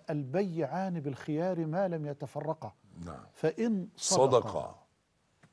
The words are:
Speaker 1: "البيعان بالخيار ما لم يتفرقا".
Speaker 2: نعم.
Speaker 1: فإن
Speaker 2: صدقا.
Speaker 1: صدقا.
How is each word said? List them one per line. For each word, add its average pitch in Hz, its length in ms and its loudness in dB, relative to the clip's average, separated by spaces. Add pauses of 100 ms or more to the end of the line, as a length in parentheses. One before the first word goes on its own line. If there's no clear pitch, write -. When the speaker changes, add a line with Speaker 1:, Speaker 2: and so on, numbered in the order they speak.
(100)
Speaker 1:
"البيعان 165 880 -2
بالخيار 160 680 -2
ما 180 220 0
لم 160 180 -4
يتفرقا". 147 680 -6 (320)
Speaker 2:
نعم. 76 200 -12 (100)
Speaker 1:
فإن 196 600 0
Speaker 2:
صدقا. 151 440 6
Speaker 1:
صدقا. 87 420 -4 (720)